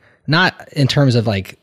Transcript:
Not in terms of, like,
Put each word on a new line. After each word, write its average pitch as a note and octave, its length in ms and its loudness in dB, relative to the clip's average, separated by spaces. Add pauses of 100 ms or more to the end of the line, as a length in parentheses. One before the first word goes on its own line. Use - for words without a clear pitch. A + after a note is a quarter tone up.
(260)
Not E3 480 -2
in C3+ 140 0
terms C3+ 280 2
of, A2+ 120 0
like, G2 360 -6